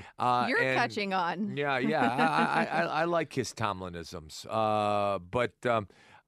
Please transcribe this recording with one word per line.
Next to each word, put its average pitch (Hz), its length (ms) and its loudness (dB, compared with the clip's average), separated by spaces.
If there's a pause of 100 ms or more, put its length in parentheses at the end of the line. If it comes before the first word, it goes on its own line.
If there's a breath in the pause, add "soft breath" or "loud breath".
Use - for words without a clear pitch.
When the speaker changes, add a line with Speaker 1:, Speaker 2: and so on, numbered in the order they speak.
Speaker 1:
<laughs> - 160 -18
Speaker 2:
Uh, 123 280 2
Speaker 1:
You're 466 140 2
Speaker 2:
and 131 160 2
Speaker 1:
catching 202 340 -2
on. 175 440 -2
Speaker 2:
Yeah, 143 220 0
yeah. 143 300 2
I, 151 560 2
I, - 0 -
I, 165 200 0
Speaker 1:
<laughs> 151 160 -2
Speaker 2:
I 165 60 2
like 165 260 0
his 113 200 -4
Tomlinisms. 90 960 -6
Uh, 104 680 2
but, 117 480 -4
um, 113 220 2 (400 loud breath)